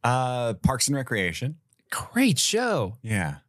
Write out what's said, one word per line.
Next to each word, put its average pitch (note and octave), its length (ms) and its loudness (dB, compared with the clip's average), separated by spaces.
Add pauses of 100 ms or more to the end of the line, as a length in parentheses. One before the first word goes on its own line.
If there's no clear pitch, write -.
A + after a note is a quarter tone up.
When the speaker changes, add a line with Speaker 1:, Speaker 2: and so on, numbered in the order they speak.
Speaker 1:
Uh, B2 520 0
Parks - 340 0
and C#3+ 80 0
Recreation. B2 600 -2 (340)
Speaker 2:
Great A#3 480 2
show. G3 640 0
Speaker 1:
Yeah. F#2 340 -2 (120)